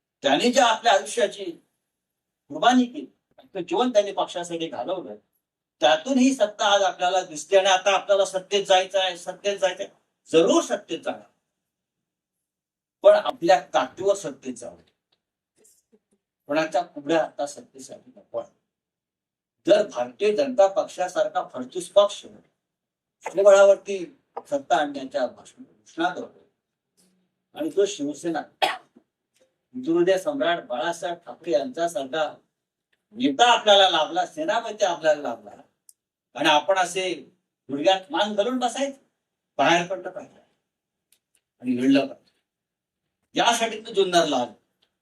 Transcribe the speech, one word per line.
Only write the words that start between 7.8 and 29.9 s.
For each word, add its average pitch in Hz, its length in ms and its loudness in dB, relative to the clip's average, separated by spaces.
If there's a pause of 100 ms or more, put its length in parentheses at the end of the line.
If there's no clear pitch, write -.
आपल्याला 196 300 0
सत्तेत 190 400 -4
जायचं 190 360 2
आहे, 185 160 -4
सत्तेत 190 420 -8
जायचं 185 240 -2
आहे, - 100 -16 (380)
जरूर 220 320 4
सत्तेत - 360 -8
जाणार, - 300 -12 (1800)
पण 208 100 10
आपल्या 185 460 2 (140)
ताकदीवर 170 400 -2
सत्तेत 131 400 -12
जावं. - 260 -18 (1700)
कोणाच्या 320 360 -2
कुबड्या - 400 -2
आता - 220 -8
सत्तेसाठी - 720 -18
नको 104 220 -14
आहे. 117 120 -10 (1160)
जर - 220 4
भारतीय 202 480 -4
जनता 135 380 2
पक्षासारखा 156 800 -4
फडतूस 127 380 -10
पक्ष 202 340 2 (1000)
स्वबळावरती 196 800 6 (360)
सत्ता 143 360 -2
आणण्याच्या 139 500 -4
भाषणात - 400 -16
घोषणा - 420 -8
करतो - 400 -14 (1040)
आणि 151 160 -6
जो 196 160 0
शिवसेना, 147 540 -6 (220)
हिंदुहृदय - 1600 -4